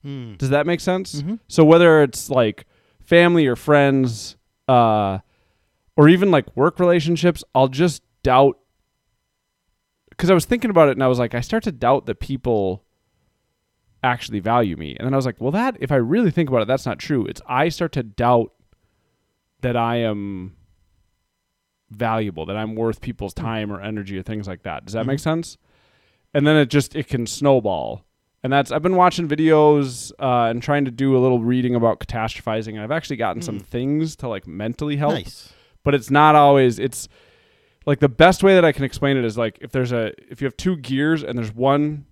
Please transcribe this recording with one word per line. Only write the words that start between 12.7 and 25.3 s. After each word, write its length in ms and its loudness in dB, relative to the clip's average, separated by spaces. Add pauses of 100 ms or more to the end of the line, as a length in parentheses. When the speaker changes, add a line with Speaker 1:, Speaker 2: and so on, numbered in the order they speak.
Speaker 2:
actually 380 -4
value 360 0
me. 220 -12
And 80 -8
then 80 -2
I 20 0
was 100 -2
like, 140 -8
well, 120 -4
that, 280 -4
if 100 -6
I 60 0
really 340 0
think 180 -2
about 140 0
it, 60 -4
that's 180 -2
not 120 -6
true. 280 -4
It's, 220 -12
I 220 0
start 220 -6
to 100 -6
doubt 500 0 (1120)
that 140 -2
I 200 0
am 600 -6 (1300)
valuable, 560 -4
that 100 -8
I'm 180 -6
worth 260 -4
people's 360 -10
Speaker 1:
Hmm. 80 -8
Speaker 2:
time 280 -6
or 80 -10
energy 380 -10
or 40 -10
things 260 -8
like 140 -14
that. 220 -10
Does 100 -14
that 60 -4
Speaker 1:
Mm-hmm. 80 -4
Speaker 2:
make 120 -2
sense? 380 -6 (720)